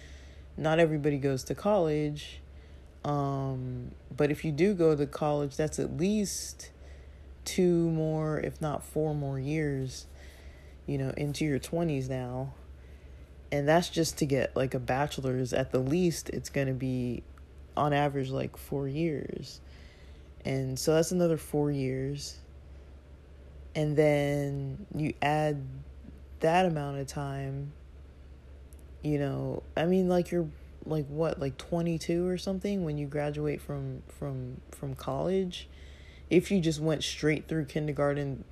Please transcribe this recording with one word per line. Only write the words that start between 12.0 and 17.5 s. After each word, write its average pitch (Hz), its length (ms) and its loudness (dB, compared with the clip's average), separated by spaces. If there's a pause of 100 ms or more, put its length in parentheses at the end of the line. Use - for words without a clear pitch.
now. 131 440 -4 (1000)
And 143 160 2
that's 170 220 6
just - 300 0
to 165 60 4
get, 135 300 2
like, 131 180 2
a 135 60 0
bachelor's. 127 720 0
At 131 200 2
the 131 80 4
least, 160 500 2
it's - 200 -6
gonna 135 240 0
be, 123 500 -2 (520)